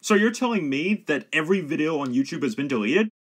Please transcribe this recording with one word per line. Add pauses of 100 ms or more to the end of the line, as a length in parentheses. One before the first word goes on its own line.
So
you're
telling
me
that
every
video
on
YouTube
has
been
deleted? (120)